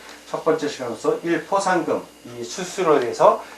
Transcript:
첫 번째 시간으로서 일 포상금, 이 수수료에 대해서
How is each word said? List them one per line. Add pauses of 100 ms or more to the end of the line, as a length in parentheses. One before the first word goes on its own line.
(300)
첫
번째
시간으로서
일
포상금, (220)
이
수수료에
대해서 (140)